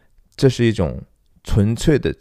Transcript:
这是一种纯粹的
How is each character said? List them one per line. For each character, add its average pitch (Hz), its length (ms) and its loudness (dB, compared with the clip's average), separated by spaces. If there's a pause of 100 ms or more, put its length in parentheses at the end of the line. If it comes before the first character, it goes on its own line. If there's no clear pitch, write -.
(360)
这 135 120 2
是 123 160 -2
一 113 80 2
种 76 300 -4 (420)
纯 107 320 0
粹 143 220 2
的 80 240 -4